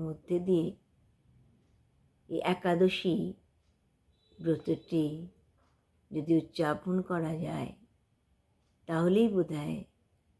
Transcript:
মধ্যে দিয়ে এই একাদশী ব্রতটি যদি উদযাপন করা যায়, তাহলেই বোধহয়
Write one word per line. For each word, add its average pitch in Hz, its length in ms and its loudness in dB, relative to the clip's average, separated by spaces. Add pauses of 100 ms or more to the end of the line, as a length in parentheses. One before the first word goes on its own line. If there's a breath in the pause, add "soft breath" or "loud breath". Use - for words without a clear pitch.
মধ্যে 160 340 -4
দিয়ে 180 260 2 (1600)
এই 165 120 -4
একাদশী 180 760 2 (1200)
ব্রতটি 160 880 -2 (840)
যদি 156 260 -2
উদযাপন 160 680 0
করা 165 340 -4
যায়, 156 360 -6 (1120)
তাহলেই 180 420 4
বোধহয় 160 560 -2 (560)